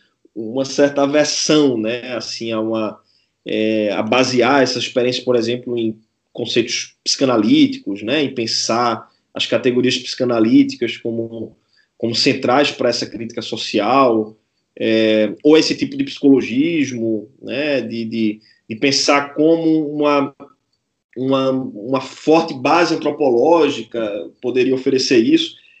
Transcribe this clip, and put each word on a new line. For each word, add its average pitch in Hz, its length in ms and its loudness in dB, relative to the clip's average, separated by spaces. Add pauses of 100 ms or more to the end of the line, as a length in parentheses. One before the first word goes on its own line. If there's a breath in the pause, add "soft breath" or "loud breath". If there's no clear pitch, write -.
(340 soft breath)
uma 117 300 -6
certa 139 380 2
aversão, 147 760 2
né, 120 380 -4
assim, 113 380 -8
a, 110 80 -2
uma, 110 380 -4 (460)
é, 107 480 0
a 92 100 -2
basear 127 600 2
essa 127 160 0
experiência, 123 460 -2
por 123 120 2
exemplo, 120 400 -4
em 110 220 -4 (340)
conceitos - 640 -4 (100)
psicanalíticos, 120 1000 0
né, 135 200 -2
em 135 100 -4
pensar 117 800 -2 (240 soft breath)
as - 120 -6
categorias 123 520 0
psicanalíticas 123 960 0
como, 117 580 -8 (440)
como 117 160 -4
centrais 135 560 2
para - 180 -2
essa - 160 -2
crítica 117 380 -10
social, 110 920 0 (400)
é, 110 560 2 (100)
ou 151 140 8
esse 156 200 2
tipo 135 200 -6
de 135 80 -4
psicologismo, 123 1200 0 (120)
né, 135 400 -4
de, 113 240 -6
de, 110 360 -2 (280 soft breath)
de 113 80 -10
pensar 139 580 0
como 160 540 2
uma, 147 460 0 (840)
uma, 135 340 0
uma 127 500 -4
forte 160 540 0
base 160 380 2
antropológica 135 1080 0 (400)
poderia 127 320 0
oferecer 131 440 2
isso. 294 360 2 (260 soft breath)